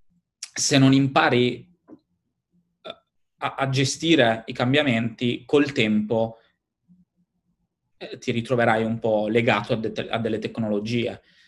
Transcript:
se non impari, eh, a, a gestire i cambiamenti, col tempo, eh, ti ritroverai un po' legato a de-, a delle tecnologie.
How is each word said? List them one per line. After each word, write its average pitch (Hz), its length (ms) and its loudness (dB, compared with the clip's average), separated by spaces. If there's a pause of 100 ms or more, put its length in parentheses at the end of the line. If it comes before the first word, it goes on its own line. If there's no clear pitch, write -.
(380)
se - 400 -2
non 135 160 6
impari, 135 800 2 (1120)
eh, - 160 -16 (400)
a, - 180 -6
a 135 140 -2
gestire 135 760 2
i 135 60 -10
cambiamenti, 123 920 0
col 143 260 2
tempo, 110 680 0 (1600)
eh, - 200 -16
ti - 140 -8
ritroverai 117 520 0
un 113 160 -4
po' 107 280 0
legato 113 460 0
a - 40 0
de-, 110 320 -6
a 117 100 -4
delle 113 200 -4
tecnologie. 107 840 -4 (260)